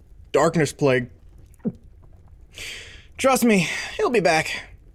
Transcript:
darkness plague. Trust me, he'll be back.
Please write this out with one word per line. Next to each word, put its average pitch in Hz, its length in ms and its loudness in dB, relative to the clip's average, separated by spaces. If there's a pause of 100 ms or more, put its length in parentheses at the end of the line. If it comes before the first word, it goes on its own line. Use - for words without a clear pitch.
(320)
darkness 156 420 2
plague. 127 360 0 (2000)
Trust 254 280 2
me, 196 240 2 (280)
he'll 427 120 0
be 247 100 2
back. 165 540 -2 (220)